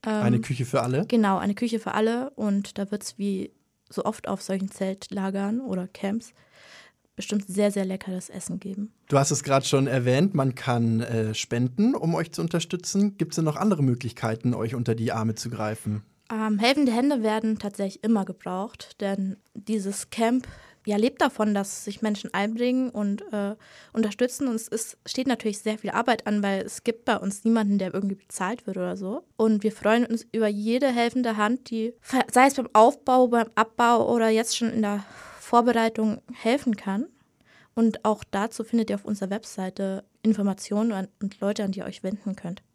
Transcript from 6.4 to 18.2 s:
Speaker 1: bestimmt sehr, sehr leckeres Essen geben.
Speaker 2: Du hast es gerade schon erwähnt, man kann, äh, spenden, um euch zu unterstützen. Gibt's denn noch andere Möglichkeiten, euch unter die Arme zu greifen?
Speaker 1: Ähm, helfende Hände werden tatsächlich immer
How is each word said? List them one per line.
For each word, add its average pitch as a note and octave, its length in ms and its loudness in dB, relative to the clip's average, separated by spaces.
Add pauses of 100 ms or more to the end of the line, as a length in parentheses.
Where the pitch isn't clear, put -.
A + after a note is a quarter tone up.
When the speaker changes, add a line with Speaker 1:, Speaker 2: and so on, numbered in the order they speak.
Speaker 1:
bestimmt G3+ 340 -4
sehr, G3+ 220 2
sehr G3 160 -2
leckeres F#3 420 -6
Essen F3+ 320 -8
geben. G3 320 -10 (160)
Speaker 2:
Du C#3+ 80 2
hast C#3 140 4
es C3 120 -2
gerade C#3 220 2
schon C#3 220 4
erwähnt, C3 480 2
man C3+ 200 2
kann, A#2 460 0
äh, A2+ 320 -2
spenden, B2+ 640 0
um E3 200 0
euch E3 180 -2
zu E3+ 100 -4
unterstützen. F3+ 760 -2
Gibt's D#3 200 -2
denn D#3+ 100 2
noch D3+ 100 0
andere F#3 260 2
Möglichkeiten, B2 680 0
euch A#2 220 -2
unter A#2+ 200 0
die A2+ 180 -2
Arme A2 220 0
zu - 140 -8
greifen? G#2+ 540 -4 (280)
Speaker 1:
Ähm, A3 280 -2
helfende B3+ 340 4
Hände B3+ 300 0
werden A3 360 0
tatsächlich G3+ 460 -8
immer G#3+ 220 2